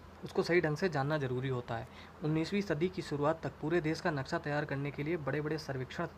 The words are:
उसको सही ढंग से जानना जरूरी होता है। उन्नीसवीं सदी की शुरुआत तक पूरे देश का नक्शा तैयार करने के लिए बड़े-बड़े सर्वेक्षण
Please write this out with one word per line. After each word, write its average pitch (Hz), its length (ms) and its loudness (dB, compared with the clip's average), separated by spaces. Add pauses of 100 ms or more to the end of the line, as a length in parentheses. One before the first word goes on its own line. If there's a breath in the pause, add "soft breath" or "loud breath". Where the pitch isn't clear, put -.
(240)
उसको 170 180 0
सही 170 180 6
ढंग 151 160 4
से 190 120 2
जानना 147 300 2
जरूरी 127 300 0
होता 123 280 -2
है। 127 100 -6 (380 loud breath)
उन्नीसवीं 160 360 2
सदी 175 280 2
की 175 140 -6
शुरुआत 147 400 2
तक 139 180 -4
पूरे 165 200 2
देश 156 200 0
का 175 100 2
नक्शा 151 280 0
तैयार 147 260 0
करने 143 260 -2
के 147 120 -4
लिए 165 140 0
बड़े-बड़े 151 420 0
सर्वेक्षण 135 480 -4 (120)